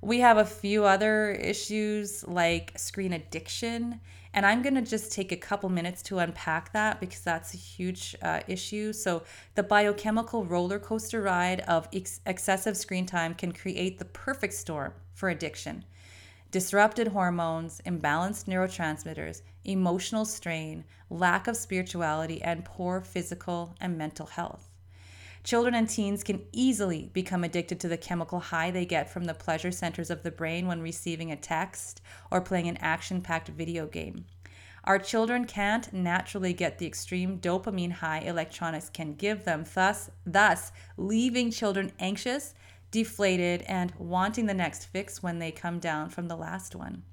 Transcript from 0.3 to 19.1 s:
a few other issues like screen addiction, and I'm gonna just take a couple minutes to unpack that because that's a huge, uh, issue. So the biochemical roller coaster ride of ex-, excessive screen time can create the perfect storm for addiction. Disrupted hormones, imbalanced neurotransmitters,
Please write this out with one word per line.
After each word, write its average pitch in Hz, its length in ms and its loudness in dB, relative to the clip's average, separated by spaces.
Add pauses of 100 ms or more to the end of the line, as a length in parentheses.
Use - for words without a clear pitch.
a 214 80 8
few 208 380 2
other 208 480 6
issues 208 960 -2
like 170 500 2
screen 190 360 -2
addiction, 233 840 -4 (340)
and 196 100 4
I'm 220 160 8
gonna 269 220 4
just 214 280 -2
take 190 220 -2
a 175 40 -2
couple 196 340 -2
minutes 180 320 -2
to 190 160 -4
unpack 170 560 -2
that 214 260 2
because - 200 -8
that's 170 340 -4
a - 20 -12
huge, - 640 -6
uh, 165 260 0
issue. 214 460 -4
So 180 300 -2 (320)
the 208 80 2
biochemical 208 800 4
roller 175 340 2
coaster 220 440 -4
ride 180 380 2
of 165 340 2
ex-, - 320 -6
excessive 190 500 0
screen 185 300 -2
time 170 280 0
can 175 180 -4
create 190 460 -4
the 180 60 -8
perfect - 480 -4
storm 151 400 -4 (220)
for 190 160 0
addiction. 160 560 -6 (640)
Disrupted 208 580 4
hormones, 170 800 0
imbalanced 175 580 0
neurotransmitters, 165 960 -2 (240)